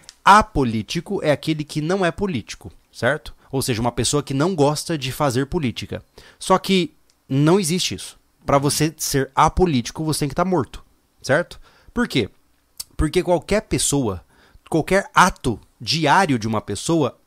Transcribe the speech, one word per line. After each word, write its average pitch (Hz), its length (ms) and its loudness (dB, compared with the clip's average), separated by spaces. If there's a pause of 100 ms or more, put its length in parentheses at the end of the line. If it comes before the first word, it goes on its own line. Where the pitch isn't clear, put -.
(240)
Apolítico 165 1000 2
é 151 80 0
aquele 151 340 -2
que 151 160 -8
não 180 240 0
é 170 60 2
político, 165 640 -8 (180)
certo? - 440 -4 (180)
Ou 135 100 -2
seja, 113 180 -2
uma 120 120 -2
pessoa 139 300 0
que - 120 -8
não 165 200 0
gosta 147 420 0
de 131 160 -8
fazer 135 340 0
política. 120 560 -6 (360)
Só 185 200 2
que 185 340 0 (360)
não 151 320 4
existe 170 340 -2
isso. - 220 -12 (300)
Pra 139 120 4
você 147 380 0
ser - 380 -2
apolítico, 156 720 2
você 156 160 -2
tem 147 80 -2
que 131 60 -8
tá 175 100 0
morto, 180 380 -2 (400)
certo? 147 380 -2 (320)
Por 233 160 0
quê? 107 200 -2 (680)
Porque 156 260 0
qualquer 175 400 0
pessoa, 123 640 -2 (440)
qualquer 190 460 0
ato 151 460 2 (200)
diário 147 580 2
de 110 100 -4
uma 110 120 -2
pessoa 143 680 -2